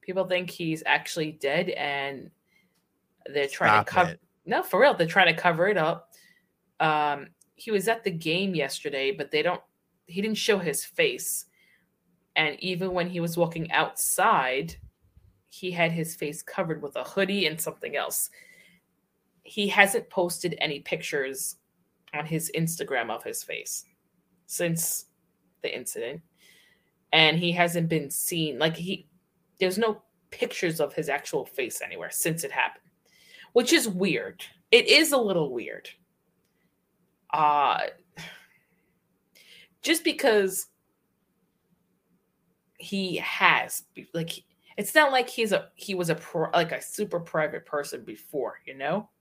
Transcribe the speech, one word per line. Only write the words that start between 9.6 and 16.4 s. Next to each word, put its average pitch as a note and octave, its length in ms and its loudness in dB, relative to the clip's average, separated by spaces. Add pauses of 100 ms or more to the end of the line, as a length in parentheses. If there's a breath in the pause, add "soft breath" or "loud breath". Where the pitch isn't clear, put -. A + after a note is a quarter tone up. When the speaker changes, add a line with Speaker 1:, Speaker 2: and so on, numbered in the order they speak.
Speaker 1:
he F3 160 -6
didn't A3 160 -2
show G3+ 220 2
his D#3 260 -4
face. - 600 -2 (920 soft breath)
And D3+ 260 0
even F3+ 300 -2
when F3 160 0
he F3+ 100 -4
was E3 160 -2
walking E3 360 0
outside, D#3 1040 2 (760)
he F3+ 220 -10
had E3+ 200 2
his E3 240 -4
face D3+ 280 -8